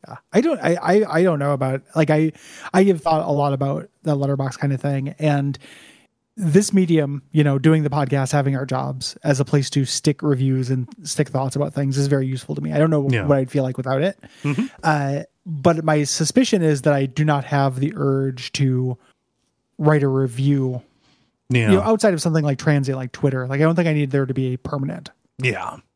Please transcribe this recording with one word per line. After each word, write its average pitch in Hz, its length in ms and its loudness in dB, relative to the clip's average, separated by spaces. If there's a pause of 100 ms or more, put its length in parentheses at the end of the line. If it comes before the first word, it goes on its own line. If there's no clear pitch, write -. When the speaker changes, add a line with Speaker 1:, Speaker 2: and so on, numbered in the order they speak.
Speaker 1:
Yeah. - 80 -16 (160)
I 202 80 4
don't, 294 200 0
I, 170 160 0
I, 180 420 0
I 175 40 4
don't 170 160 2
know 143 140 0
about, 135 300 -2 (120)
like, 156 160 2
I, 156 220 2 (400)
I 185 120 4
have 180 180 2
thought 160 240 0
a - 60 -4
lot 143 200 2
about 139 360 -4 (140)
the 151 140 0
Letterboxd 139 420 -2
kind 143 140 0
of 131 80 -2
thing, 139 380 -4
and 143 400 0 (760)
this 190 380 2
medium, 156 500 2 (100)
you 151 120 4
know, 139 140 2
doing 160 240 4
the 147 80 -2
podcast, 139 420 -2
having 139 240 0
our 131 80 -4
jobs 131 580 -6
as 143 160 -2
a 139 60 0
place 139 240 0
to 139 160 0
stick - 380 -2
reviews 131 480 0
and 127 180 -2 (140)
stick - 260 -4
thoughts 131 280 -4
about 143 180 -4
things 139 240 -2
is 139 80 0
very 135 200 0
useful 131 280 -8
to 143 80 -6
me. 156 100 -6
I 147 60 0
don't 160 100 4
know 147 220 0
Speaker 2:
Yeah. 117 160 0
Speaker 1:
what 143 100 4
I'd 131 140 -2
feel 143 120 0
like 127 140 -4
without 131 240 -2
it. 190 180 -2 (240)
Speaker 2:
Mm-hmm. 147 220 -2 (180)
Speaker 1:
Uh, 143 420 0 (200)
but 160 400 0
my 151 200 2
suspicion 185 580 0
is 151 200 2
that 147 120 4
I 139 100 0
do 135 200 -4
not 143 200 2
have 139 360 0
the 147 160 -2
urge 135 560 -2
to 127 440 0 (800)
write 151 260 2
a 139 60 2
review, 131 720 0 (720)
Speaker 2:
Yeah. 117 200 2
Speaker 1:
you 139 60 6
know, 98 60 2
outside 220 320 2
of 156 80 -4
something 156 220 0
like 143 140 0
transient, 139 380 0
like 127 160 -10
Twitter. 131 340 -2
Like, 139 140 -4
I 156 40 4
don't 165 120 4
think 170 120 0
I 156 40 0
need 147 180 0
there 139 140 0
to 127 100 -6
be 131 200 -2
a 127 40 -8
permanent 143 520 -8 (260)
Speaker 2:
Yeah. 120 400 -4 (200)